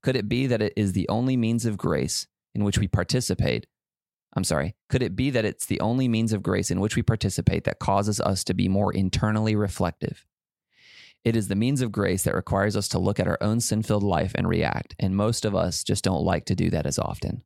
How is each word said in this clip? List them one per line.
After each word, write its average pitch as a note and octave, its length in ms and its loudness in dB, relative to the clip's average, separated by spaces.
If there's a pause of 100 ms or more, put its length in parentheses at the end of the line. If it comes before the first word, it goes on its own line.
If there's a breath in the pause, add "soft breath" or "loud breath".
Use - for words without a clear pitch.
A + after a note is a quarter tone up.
Could C3 140 0
it G#2 140 -2
be C3 180 0
that A#2 140 2
it G#2+ 140 0
is G2 180 2
the F#2+ 160 0
only B2+ 280 0
means A2+ 280 0
of G#2+ 120 0
grace - 500 -2 (260)
in G#2 100 -2
which G2+ 140 0
we G2 100 2
participate? D2+ 800 0 (680)
I'm F#2+ 80 0
sorry. D#2+ 320 -2 (140)
Could B2+ 140 2
it F#2+ 120 -4
be C3 160 0
that A2+ 140 2
it's - 200 -4
the - 140 -2
only B2 280 0
means A2+ 260 2
of G2 100 -2
grace F#2+ 280 0
in F2+ 80 0
which G#2 160 0
we A#2+ 80 2
participate F#2 600 2
that - 160 -2
causes G2+ 400 2
us F#2+ 260 0
to F#2+ 80 -2
be F#2+ 160 2
more F#2+ 240 0
internally G#2+ 600 0
reflective? F2+ 720 -2 (1000 loud breath)
It A2+ 100 4
is G#2 140 0
the G2 60 0
means B2+ 260 2
of A#2 100 0
grace F#2+ 320 0
that - 120 0
requires G2+ 420 0
us G2 120 -2
to F#2 100 -2
look G2 200 0
at F2+ 80 2
our - 140 0
own A2 180 0
sin-filled G#2+ 440 0
life F2+ 320 0
and F#2 120 0
react, E2 520 -2
and F#2+ 160 0
most G#2+ 280 0
of G#2 120 0
us F2 280 0
just G2+ 200 -2
don't E2+ 200 0
like F2 220 0
to F#2 100 0
do F2 140 0
that E2+ 160 -2
as - 120 -2
often. - 480 -4